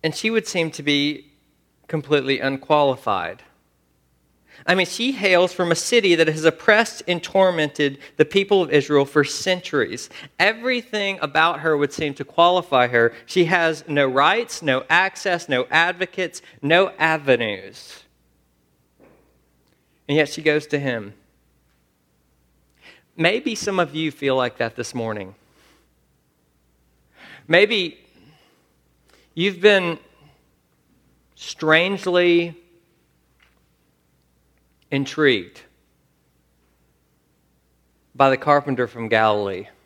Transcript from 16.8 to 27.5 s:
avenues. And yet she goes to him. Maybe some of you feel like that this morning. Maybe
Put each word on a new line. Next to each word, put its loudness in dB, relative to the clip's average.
avenues. -2
And 0
yet 2
she -12
goes 0
to -4
him. -6
Maybe -2
some -4
of -2
you -4
feel -4
like -4
that -4
this -10
morning. -8
Maybe 2